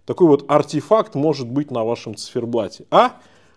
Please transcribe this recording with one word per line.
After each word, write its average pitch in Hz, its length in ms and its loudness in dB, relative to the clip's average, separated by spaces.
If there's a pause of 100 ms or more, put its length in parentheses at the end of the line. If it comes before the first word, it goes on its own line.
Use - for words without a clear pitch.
такой 170 220 2
вот 139 240 4
артефакт 151 640 0
может 139 340 -2
быть 143 220 -4
на 117 140 -4
вашем 117 320 -6
циферблате. 117 760 -6
А? 233 220 4 (440)